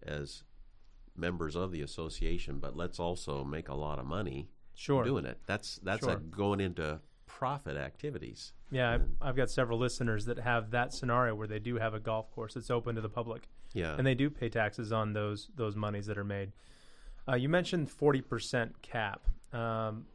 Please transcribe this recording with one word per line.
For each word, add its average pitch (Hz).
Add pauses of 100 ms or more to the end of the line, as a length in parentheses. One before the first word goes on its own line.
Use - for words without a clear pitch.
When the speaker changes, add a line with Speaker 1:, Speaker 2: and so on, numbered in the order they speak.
Speaker 1:
as 73 (720)
members 82
of 92
the 78
association, 80
but 69
let's 87
also 85
make 73
a 69
lot 73
of 64
money 73 (240)
Speaker 2:
Sure. 135
Speaker 1:
doing 113
it." 60
That's, -
that's 101
a 123
Speaker 2:
Sure. 104
Speaker 1:
going 98
into 80 (240)
profit 139
activities. 69 (180)
Speaker 2:
Yeah, 127
I've, 117
Speaker 1:
And -
Speaker 2:
I've 131
got 127
several 117
listeners 117
that 117
have 117
that 123
scenario 120
where 107
they 107
do 120
have 110
a 107
golf 110
course 113
that's 117
open 120
to 113
the 110
public. 117 (240)
Speaker 1:
Yeah. 82
Speaker 2:
And 127
they 131
do 135
pay 123
taxes 110
on 107
those, 104
those 110
monies 104
that 104
are 101
made. 98 (760)
Uh, 131
you 127
mentioned 175
forty 143
percent -
cap. 104 (240)
Um, 113